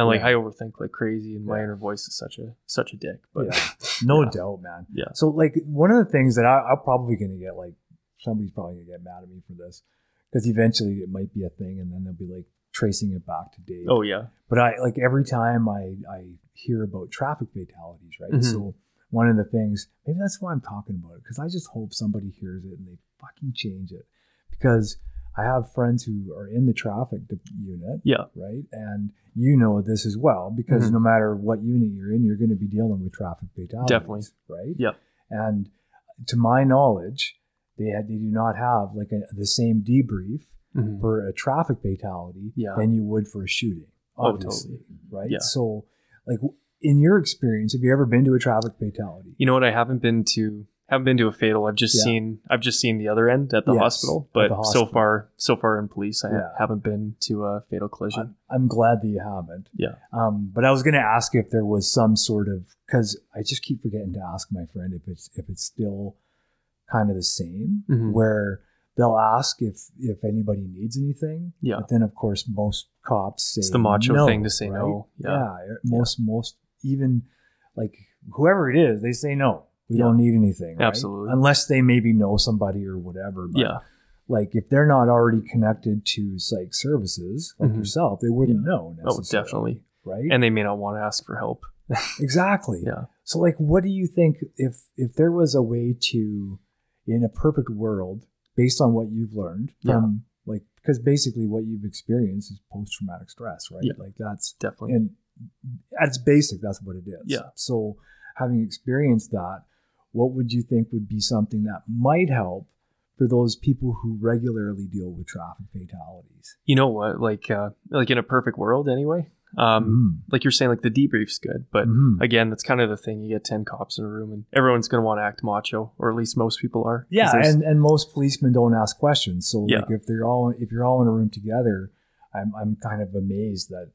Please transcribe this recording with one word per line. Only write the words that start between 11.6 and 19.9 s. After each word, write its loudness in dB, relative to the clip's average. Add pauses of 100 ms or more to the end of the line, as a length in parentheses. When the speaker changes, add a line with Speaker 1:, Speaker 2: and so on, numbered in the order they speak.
Speaker 2:
and -10
then -8
they'll -10
be, -12
like, -14 (260)
tracing -2
it -8
back -10
to -20
Dave. -12
Speaker 1:
Oh, 4
yeah. -4 (200)
Speaker 2:
But 2
I, 2
like, -2
every 2
time 0
I, -8 (100)
I -16 (240)
hear -4
about -8
traffic -6
fatalities, -18
right? -14
Speaker 1:
Mm-hmm. 2
Speaker 2:
So -2 (360)
one 4
of 4
the 2
things, -2 (180)